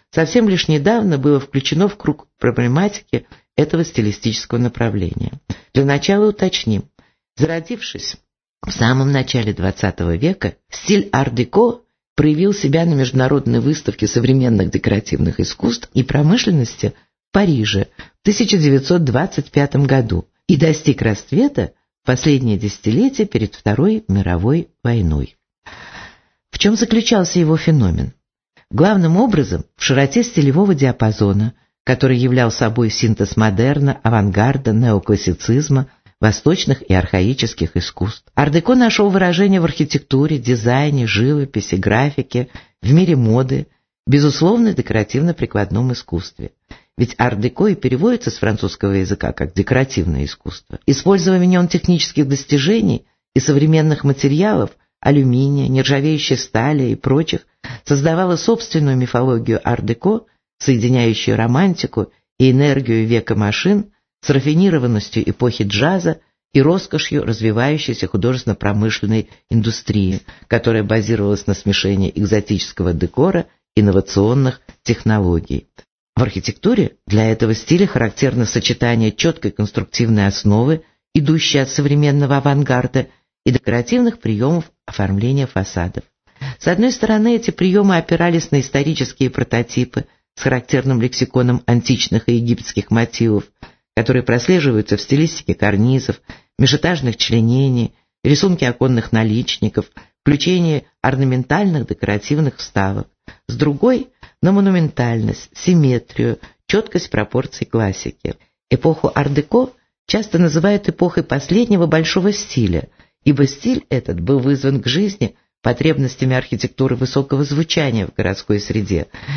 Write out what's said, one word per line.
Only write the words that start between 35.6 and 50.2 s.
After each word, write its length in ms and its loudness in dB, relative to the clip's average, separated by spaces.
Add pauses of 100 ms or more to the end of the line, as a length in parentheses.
восточных 640 0
и 100 -2
архаических 840 -2
искусств. 480 -6 (120)
Ар-деко 400 2
нашел 340 4
выражение 500 2
в 60 0
архитектуре, 720 0
дизайне, 680 0
живописи, 720 -2
графике, 720 0 (340)
в 120 2
мире 240 4
моды, 500 0 (400)
безусловно, 680 2
декоративно-прикладном 1160 -2
искусстве. 600 -10 (460)
Ведь 200 -2
ар-деко 500 0
и 80 2
переводится 560 -2
с 60 -12
французского 540 -2
языка 420 -2
как 200 -8
декоративное 720 -2